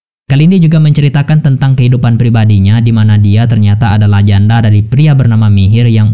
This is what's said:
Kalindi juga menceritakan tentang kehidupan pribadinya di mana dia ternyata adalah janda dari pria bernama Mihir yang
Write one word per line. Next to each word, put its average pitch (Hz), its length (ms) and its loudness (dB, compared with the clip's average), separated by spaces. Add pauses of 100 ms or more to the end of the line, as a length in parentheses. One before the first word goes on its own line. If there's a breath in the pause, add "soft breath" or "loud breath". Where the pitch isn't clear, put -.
(260)
Kalindi 160 320 0
juga 160 240 0
menceritakan 151 640 -2
tentang 135 320 -2
kehidupan 120 400 0
pribadinya 110 640 0
di 117 80 0
mana 107 320 0
dia 104 240 0
ternyata 107 480 0
adalah 104 320 0
janda 107 400 0
dari 104 160 0
pria 147 320 0
bernama 117 320 0
Mihir 107 480 0
yang 110 200 0